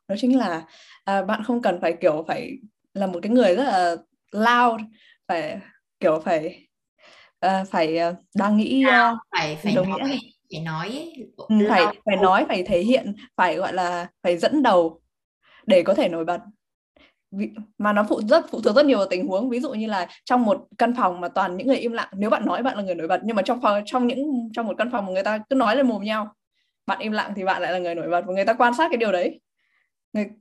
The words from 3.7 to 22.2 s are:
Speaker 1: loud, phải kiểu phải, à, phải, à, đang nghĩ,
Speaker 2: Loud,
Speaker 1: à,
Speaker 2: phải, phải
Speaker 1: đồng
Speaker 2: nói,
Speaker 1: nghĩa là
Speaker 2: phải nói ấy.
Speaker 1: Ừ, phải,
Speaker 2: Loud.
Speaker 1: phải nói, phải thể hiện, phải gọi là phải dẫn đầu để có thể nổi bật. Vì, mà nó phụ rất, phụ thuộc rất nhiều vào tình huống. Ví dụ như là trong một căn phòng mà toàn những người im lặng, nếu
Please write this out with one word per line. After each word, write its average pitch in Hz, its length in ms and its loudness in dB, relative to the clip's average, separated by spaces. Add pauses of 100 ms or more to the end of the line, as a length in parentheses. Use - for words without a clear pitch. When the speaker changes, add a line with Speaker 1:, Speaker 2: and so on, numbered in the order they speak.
Speaker 1:
loud, 233 500 2 (480)
phải 165 300 -4 (420)
kiểu 160 240 2
phải, 165 420 -4 (760)
à, 190 300 0
phải, 165 280 0
à, 170 160 0 (220)
đang 208 200 2
nghĩ, 262 280 2
Speaker 2:
Loud, 254 100 4
Speaker 1:
à, 240 220 4 (140)
Speaker 2:
phải, 156 320 -4
phải 196 120 0
Speaker 1:
đồng 185 160 2
Speaker 2:
nói, 190 80 -4
Speaker 1:
nghĩa 269 100 -4
là 269 100 -4 (340)
Speaker 2:
phải 156 80 -10
nói 165 280 -6
ấy. 285 480 -12
Speaker 1:
Ừ, 214 320 2
phải, 196 140 6
Speaker 2:
Loud. 208 120 0 (120)
Speaker 1:
phải 202 100 2
nói, 196 320 4
phải 196 140 -2
thể 185 180 0
hiện, 208 340 0 (220)
phải 165 200 2
gọi 180 160 -4
là 175 340 -4 (160)
phải 175 160 2
dẫn 269 240 2
đầu 175 380 4 (680)
để 185 160 6
có 190 120 2
thể 233 140 2
nổi 165 160 -4
bật. 175 160 -4 (880)
Vì, 202 200 -6 (280)
mà 208 140 0
nó 208 160 2
phụ - 200 -2
rất, 320 220 4
phụ 226 100 -6
thuộc 214 160 4
rất 294 100 8
nhiều 247 120 4
vào 196 120 0
tình 180 160 -2
huống. 208 240 -2
Ví 240 100 -2
dụ 269 120 -4
như 220 140 -6
là 190 220 -4 (160)
trong 247 180 2
một 202 240 0 (120)
căn 240 160 2
phòng 240 260 -2
mà 175 80 -6
toàn 185 280 -2
những 190 100 -4
người 262 100 4
im 233 160 -4
lặng, 226 200 -6
nếu 202 180 -2